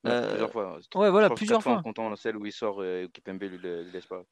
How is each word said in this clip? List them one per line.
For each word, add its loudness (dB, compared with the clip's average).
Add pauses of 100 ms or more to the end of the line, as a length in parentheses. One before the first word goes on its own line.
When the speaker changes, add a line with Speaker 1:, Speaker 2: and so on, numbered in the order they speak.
Speaker 1:
Ouais, 0
Speaker 2:
Euh, 0
Speaker 1:
plusieurs -2
fois. -4 (220)
Speaker 2:
ouais, 6
voilà, 8
Speaker 1:
Je -
crois 4
Speaker 2:
plusieurs 2
Speaker 1:
quatre -4
fois 4
Speaker 2:
fois. 2
Speaker 1:
en -6
comptant -4
celle -2
où -8
il -4
sort -4
et -4
Kimpembe -10
lui -8
la-, -6
lui -14
laisse -10
pas. -10 (100)